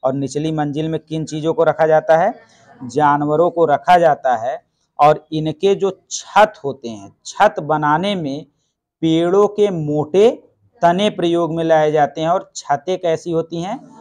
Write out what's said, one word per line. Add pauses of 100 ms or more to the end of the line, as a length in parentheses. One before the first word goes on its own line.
और
निचली
मंजिल
में
किन
चीज़ों
को
रखा
जाता
है? (500)
जानवरों
को
रखा
जाता
है। (400)
और
इनके
जो (180)
छत (100)
होते
हैं, (140)
छत
बनाने
में (560)
पेड़ों
के
मोटे (520)
तने
प्रयोग
में
लाए
जाते
हैं।
और
छतें
कैसी
होती
हैं? (220)